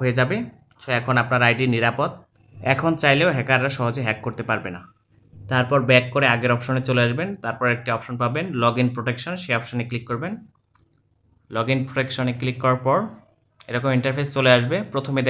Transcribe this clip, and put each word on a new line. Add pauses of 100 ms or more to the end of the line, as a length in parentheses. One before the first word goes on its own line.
হয়ে
যাবে। (460)
So (100)
এখন
আপনার
আইডি (100)
নিরাপদ। (640)
এখন (120)
চাইলেও
হ্যাকাররা
সহজে
হ্যাক
করতে
পারবে
না। (720)
তারপর (120)
ব্যাক (100)
করে
আগের
অপশনে
চলে
আসবেন। (160)
তারপর (100)
একটি
অপশন
পাবেন (180)
log
in
protection, (100)
সেই
অপশনে
ক্লিক
করবেন। (1200)
log
in
protection-এ
ক্লিক
করার
পর (720)
এরকম
ইন্টারফেস
চলে
আসবে। (160)
প্রথমে